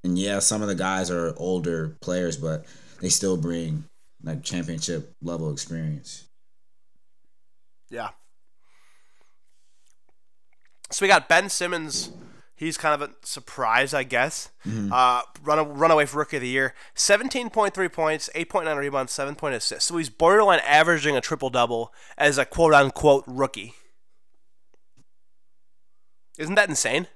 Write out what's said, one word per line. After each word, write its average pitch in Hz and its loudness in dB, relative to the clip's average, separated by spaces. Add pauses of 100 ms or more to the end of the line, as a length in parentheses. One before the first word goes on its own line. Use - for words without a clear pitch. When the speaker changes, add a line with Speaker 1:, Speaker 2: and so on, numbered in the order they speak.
Speaker 1:
And 90 0
yeah, 101 0
some 107 0
of 104 -2
the 98 -2
guys 92 -2
are 85 -2
older 82 -4
players, 90 -4
but 78 -6 (360)
they 92 -6
still 92 0
bring, 82 -4 (380)
like, 80 -8
championship 82 -6 (100)
level 82 -6
experience. 78 -10 (1700)
Speaker 2:
Yeah. 117 -10 (2750)
So - -4
we 196 2
got 180 6
Ben 185 4
Simmons. 160 -4 (440)
He's 160 -8
kind 151 0
of 147 -8
a - -20 (100)
surprise, 131 0
I 135 0
guess. 127 -2 (160)
Speaker 1:
Mm-hmm. 104 -4
Speaker 2:
Uh, 123 4 (200)
run-, 147 0
runaway 156 6
for 143 -6
Rookie 151 -4
of 123 -4
the 127 -6
Year. 131 0 (200)
Seventeen 233 0
point 202 0
three 185 -2
points, 156 -2
eight 165 -6
point 175 -2
nine 151 -2
rebounds, 139 -4
seven 143 -6
point 139 -4
assists. - -4
So 170 -4
he's 160 -4
borderline 185 6
averaging 151 4
a 123 0
triple-double 120 -2 (240)
as 143 2
a 135 2
quote-unquote 143 4
rookie. 127 -6 (2500)
Isn't 160 -4
that 202 4
insane? 143 -2